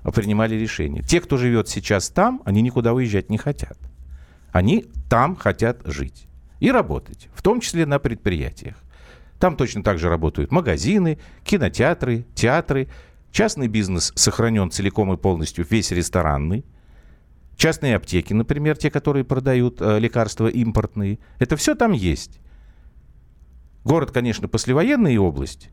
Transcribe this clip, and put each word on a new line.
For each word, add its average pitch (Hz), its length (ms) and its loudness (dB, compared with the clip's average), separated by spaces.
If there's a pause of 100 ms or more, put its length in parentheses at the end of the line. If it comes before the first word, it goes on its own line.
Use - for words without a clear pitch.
а, - 100 -4
принимали 110 440 0
решения. 85 480 -4
Те, 170 180 2
кто 143 160 -2
живет 120 320 2
сейчас - 400 -2
там, 240 360 0
они 101 180 2
никуда 120 300 0
уезжать 110 360 -2
не 110 80 0
хотят. - 400 -6 (760)
Они 104 360 2 (200)
там 135 280 2
хотят - 500 -2
жить 69 400 -8 (340)
и 240 120 4
работать, 190 640 -2
в - 80 -14
том 226 160 2
числе 170 260 0
на 143 140 0
предприятиях. - 800 -4 (600)
Там 180 180 2
точно 107 280 -2
так 95 160 2
же 85 100 0
работают 78 420 0
магазины, 156 680 2 (240)
кинотеатры, 123 880 0
театры. 135 560 0 (420)
Частный 202 360 0
бизнес 95 480 -2
сохранен 107 560 2
целиком 98 420 0
и 85 40 -2
полностью, 85 520 -2
весь 110 220 0
ресторанный. 85 720 0 (920)
Частные 151 380 2
аптеки, - 380 -2
например, 147 440 0
те, 151 120 -2
которые 143 360 0
продают, 127 560 0
э, 107 180 2
лекарства 113 480 0
импортные. 107 720 -2 (200)
Это - 180 2
все 302 180 0
там 226 160 2
есть. 92 480 -2 (1400)
Город, 143 280 0
конечно, 120 360 -2
послевоенная 156 720 2
область 71 540 -2